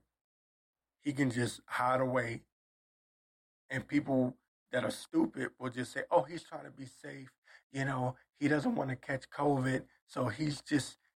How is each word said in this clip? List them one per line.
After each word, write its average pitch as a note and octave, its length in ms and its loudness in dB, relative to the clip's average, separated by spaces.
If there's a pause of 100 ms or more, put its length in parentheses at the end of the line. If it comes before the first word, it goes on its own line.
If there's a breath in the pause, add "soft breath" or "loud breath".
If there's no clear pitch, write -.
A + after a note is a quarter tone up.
(1040)
he D3 100 -2
can C3 160 4
just A#2 360 -2
hide B2+ 360 2
away. A#2+ 400 0 (1300)
And C3+ 180 -6
people C3+ 480 2 (360)
that B2 120 0
are - 80 -2
stupid - 580 0 (100)
will B2+ 100 -4
just B2 240 -6
say, - 160 -4
"Oh, D#3+ 140 6
he's D#3 200 -10
trying D3 220 -14
to C#3 60 -16
be C3 140 -14
safe. C#3 460 -16 (400 loud breath)
You C3+ 140 -2
know, B2+ 300 0 (240 soft breath)
he D3 80 4
doesn't D3+ 280 4
want C3+ 160 0
to B2+ 40 -4
catch - 340 -6
covid, C3+ 540 2 (220 soft breath)
so B2+ 220 -2
he's C#3 340 -2
just, - 360 -2 (200)